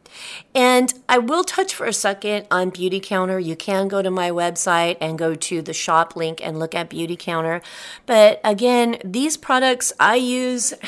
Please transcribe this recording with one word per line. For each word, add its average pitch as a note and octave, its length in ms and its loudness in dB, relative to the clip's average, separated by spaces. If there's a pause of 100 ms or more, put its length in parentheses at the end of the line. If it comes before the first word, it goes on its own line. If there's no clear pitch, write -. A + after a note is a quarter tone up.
(520)
And B3+ 420 4 (140)
I B3 100 4
will D4 260 0
touch F#4 300 -2
for - 120 -8
a A#3 60 -4
second G3+ 580 -4
on F3+ 220 0
Beautycounter. F#3 720 -2
You E3 100 -6
can G3 320 -2
go G3 160 -2
to F#3+ 80 -2
my F3+ 200 -2
website F3 680 0
and D#3+ 160 -4
go D#3+ 200 -2
to D#3+ 260 -6
the D#3 120 -10
shop E3 420 0
link D#3+ 280 -6
and D#3 140 -8
look D#3+ 160 -6
at E3+ 160 -6
Beautycounter. E3 720 -4 (440)
But G#3+ 360 8
again, A#3 600 2
these B3 320 -2
products B3+ 640 0
I G#3+ 160 6
use B3+ 580 -2 (140)